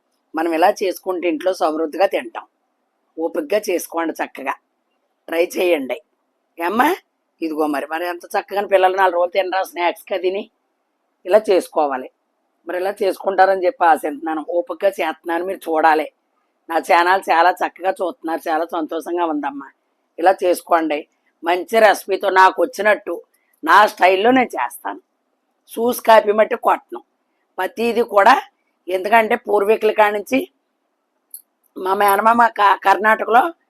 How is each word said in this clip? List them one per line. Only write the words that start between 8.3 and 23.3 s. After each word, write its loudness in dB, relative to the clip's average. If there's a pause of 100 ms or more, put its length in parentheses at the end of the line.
చక్కగా -4 (120)
పిల్లలు 4
నాలుగు 2
రోజులు -2
తినరా -2
స్నాక్స్గా -4
తిని -4 (840)
ఇలా 4 (100)
చేసుకోవాలి. -2 (580)
మరి -8
ఇలా -4
చేసుకుంటారని 0
చెప్పి 0
ఆశిస్తున్నాను, -4 (140)
ఓపికగా -2
చేస్తున్నాను. -4
మీరు -8
చూడాలి, 2 (640)
నా -4 (120)
ఛానల్ 4
చాలా 4 (120)
చక్కగా -4
చూస్తున్నారు, -6
చాలా -2 (100)
సంతోషంగా -6
ఉందమ్మా. -8 (520)
ఇలా 4 (100)
చేసుకోండి. -2 (480)
మంచి -2
రెసిపీతో 0 (120)
నాకు 4
వచ్చినట్టు -2 (480)